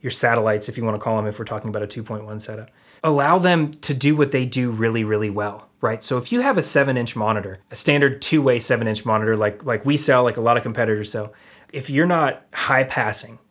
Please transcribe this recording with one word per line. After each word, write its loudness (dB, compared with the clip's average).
your -4
satellites, 0
if -10
you -4
wanna -2
call -2
'em, -2
if -6
we're -8
talking -8
about -4
a -6
two -10
point -10
one -12
setup, -14
allow 4
them 4
to -6
do 2
what 2
they 0
do -2
really, 0
really 0
well, -6
right? -2
So -2
if -4
you 2
have 2
a 0
seven 2
inch -4
monitor, -2
a -14
standard 2
two-way 2
seven 0
inch -4
monitor 2
like, -2
like -2
we 2
sell, 4
like 0
a -4
lot 4
of 0
competitors -2
sell, -8
if -10
you're 2
not 0
high 0
passing -4